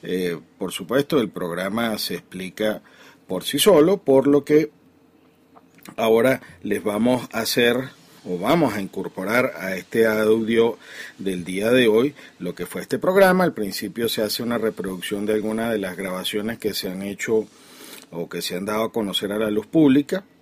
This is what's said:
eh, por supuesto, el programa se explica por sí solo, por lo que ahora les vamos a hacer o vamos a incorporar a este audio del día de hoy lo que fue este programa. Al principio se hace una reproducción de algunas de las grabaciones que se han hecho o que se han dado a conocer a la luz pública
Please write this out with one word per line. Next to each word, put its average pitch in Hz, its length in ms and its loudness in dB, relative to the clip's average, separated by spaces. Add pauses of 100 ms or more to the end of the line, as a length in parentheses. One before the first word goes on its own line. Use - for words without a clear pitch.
eh, 87 380 -4 (180)
por 92 140 -8
supuesto, 135 480 -2
el 107 80 0
programa 95 720 -4
se 98 180 -6
explica 92 680 -6 (460)
por 92 160 -6
sí - 160 -4
solo, 185 380 6
por 135 300 4
lo 143 180 4
que 151 260 4 (1300)
ahora 117 440 4 (220)
les 101 180 -2
vamos 110 520 0
a 113 80 -2
hacer 120 340 2 (500)
o 90 120 -6
vamos 127 360 2
a 104 80 -4
incorporar 98 760 -2
a 95 180 -6
este 113 320 2
audio 110 720 2 (400)
del 92 260 -4
día 95 260 -2
de 123 200 6
hoy 123 260 2 (240)
lo 90 160 -6
que 90 100 -8
fue 180 160 -10
este - 160 -4
programa. 185 460 4
Al 165 100 0
principio 117 540 -6
se 113 140 -4
hace 104 200 -4
una 120 160 -4
reproducción 101 680 -4
de 107 80 0
algunas 110 380 -2
de 107 80 -2
las 92 180 -6
grabaciones 98 600 -6
que 101 140 -4
se 98 160 -6
han 92 120 -8
hecho 101 440 -2 (640)
o 85 200 -10
que 87 120 -8
se - 140 -8
han 92 80 -6
dado 107 200 -2
a 113 100 -4
conocer 101 400 -4
a 104 40 -4
la 110 140 -2
luz 107 160 -2
pública 147 560 4 (180)